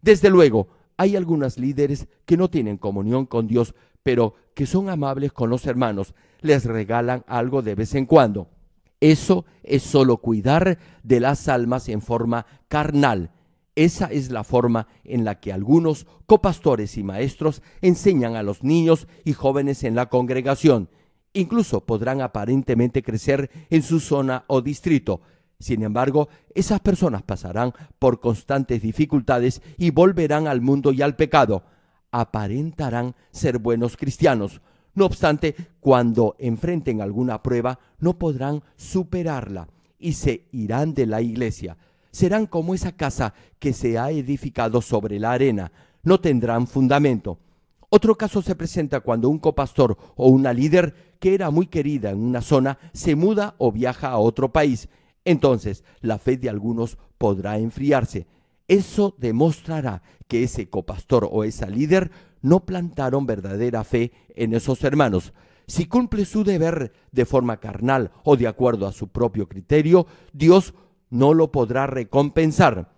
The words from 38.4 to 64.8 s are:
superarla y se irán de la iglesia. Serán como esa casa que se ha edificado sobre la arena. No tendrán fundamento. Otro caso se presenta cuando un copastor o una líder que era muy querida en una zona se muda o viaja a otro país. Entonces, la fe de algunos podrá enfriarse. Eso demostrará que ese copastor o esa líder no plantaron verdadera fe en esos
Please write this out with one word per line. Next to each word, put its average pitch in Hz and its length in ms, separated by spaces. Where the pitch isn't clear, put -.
superarla 139 920
y 160 140
se - 400
irán 127 420
de 131 120
la 110 160
iglesia. 113 560
Serán 202 360
como 175 280
esa 185 160
casa 135 420
que 143 120
se 117 260
ha 127 140
edificado 123 720
sobre 104 360
la 110 140
arena. 123 400
No 185 160
tendrán 120 480
fundamento. 131 720
Otro 214 300
caso 202 240
se 180 140
presenta 151 440
cuando 117 300
un 156 100
copastor 135 580
o 131 100
una 131 240
líder 151 720
que 190 120
era 190 160
muy 160 180
querida 143 420
en 98 100
una 120 220
zona 135 360
se 160 240
muda 202 420
o 123 140
viaja 123 380
a 123 80
otro 117 340
país. 147 380
Entonces, 127 640
la 110 160
fe - 180
de 127 140
algunos 113 480
podrá 101 400
enfriarse. 117 720
Eso 196 500
demostrará 131 840
que 120 160
ese 127 260
copastor 101 640
o 107 140
esa 113 220
líder 156 440
no 170 200
plantaron 143 640
verdadera 110 580
fe 120 300
en 113 200
esos 123 320